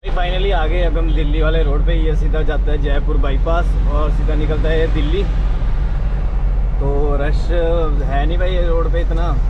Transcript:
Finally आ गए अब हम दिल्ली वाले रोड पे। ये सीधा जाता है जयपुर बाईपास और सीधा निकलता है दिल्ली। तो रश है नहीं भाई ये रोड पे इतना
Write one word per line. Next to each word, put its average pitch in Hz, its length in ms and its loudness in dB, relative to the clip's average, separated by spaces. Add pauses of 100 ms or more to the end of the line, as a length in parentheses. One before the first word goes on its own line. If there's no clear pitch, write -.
Finally 185 440 0
आ 170 160 0
गए 175 160 0
अब 160 140 0
हम 165 180 0
दिल्ली 147 260 0
वाले 160 220 2
रोड 147 220 0
पे। 147 80 0
ये 156 220 0
सीधा 151 260 0
जाता 147 300 0
है 147 60 0
जयपुर 143 400 0
बाईपास 160 480 0 (260)
और 151 200 0
सीधा 156 240 0
निकलता 156 340 0
है 160 240 2
दिल्ली। 147 300 0 (1600)
तो 139 420 0
रश 143 160 0 (680)
है 143 220 0
नहीं 170 120 0
भाई - 140 0
ये - 160 0
रोड 165 260 0
पे 170 80 0
इतना 165 300 0 (180)